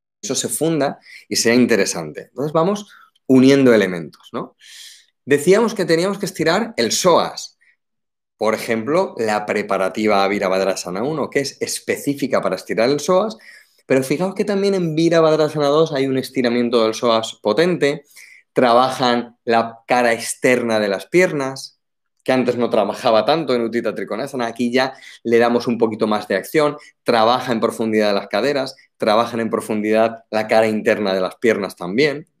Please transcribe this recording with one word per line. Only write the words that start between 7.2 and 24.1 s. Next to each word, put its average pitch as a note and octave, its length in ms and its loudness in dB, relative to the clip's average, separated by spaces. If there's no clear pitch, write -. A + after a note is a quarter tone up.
Por A2 180 0
ejemplo, A#2+ 640 -2
la G#2+ 280 -2
preparativa G2+ 760 0
a G2 60 2
Virabhadrasana F#2+ 720 -2
uno, C#3 280 -4
que C#3+ 100 0
es C#3 200 -10
específica B2 840 -4
para F#2 140 -2
estirar A2 340 -2
el D3 100 -2
psoas, G3 380 0
pero C3+ 160 2
fijaos E3 320 -2
que G3 100 -4
también G3 300 0
en F3 200 -2
Virabhadrasana D#3 720 2
dos D3+ 260 2
hay C#3 140 -2
un C3 120 -2
estiramiento A#2+ 680 0
del A2 100 0
psoas A2+ 480 -2
potente, D3 600 0
trabajan B2 920 2
la A2+ 420 -2
cara B2 260 2
externa A#2 680 0
de G#2 80 0
las F#2+ 180 -4
piernas, D3 720 -2
que C3 80 0
antes B2 240 0
no A#2+ 140 0
trabajaba G#2+ 540 2
tanto C#3+ 300 0
en A#2 80 -2
Utthita A2+ 320 -4
Trikonasana, A2+ 520 -8